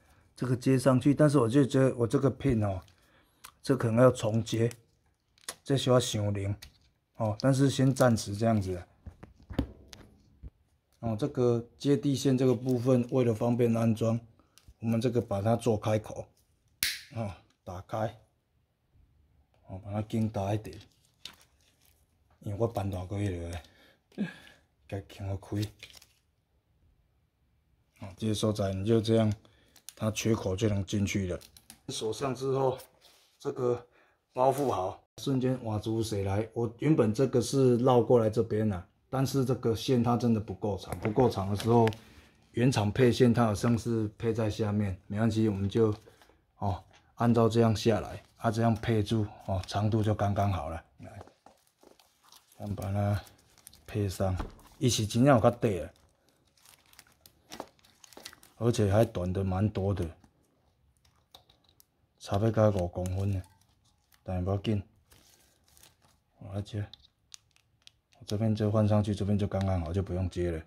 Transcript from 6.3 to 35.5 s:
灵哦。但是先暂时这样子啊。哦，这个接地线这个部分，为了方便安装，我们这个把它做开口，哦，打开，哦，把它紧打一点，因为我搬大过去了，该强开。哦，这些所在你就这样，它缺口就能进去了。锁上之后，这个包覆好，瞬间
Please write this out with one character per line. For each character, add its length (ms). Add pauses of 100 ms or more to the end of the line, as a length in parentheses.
灵 220 (640)
哦。 220
但 140
是 160
先 240
暂 220
时 200
这 100
样 160
子 160
啊。 100 (2000)
哦， 200
这 100
个 360 (120)
接 200
地 180
线 220
这 80
个 80
部 240
分， 340
为 120
了 100
方 240
便 180
安 180
装， 260 (600)
我 60
们 160
这 80
个 120
把 200
它 160
做 200
开 220
口， 260 (880)
哦， 180 (320)
打 160
开， 360 (1500)
哦， 160
把 80
它 100
紧 280
打 240
一 40
点， 220 (1600)
因 140
为 40
我 80
搬 240
大 140
过 140
去 200
了， 240 (1300)
该 140
强 260 (100)
开。 200 (2500)
哦， 140
这 120
些 60
所 200
在 200
你 120
就 160
这 160
样， 160 (600)
它 180
缺 220
口 220
就 140
能 160
进 200
去 220
了。 100 (520)
锁 240
上 200
之 200
后， 240 (600)
这 140
个 340 (460)
包 220
覆 180
好， 320 (140)
瞬 220
间 260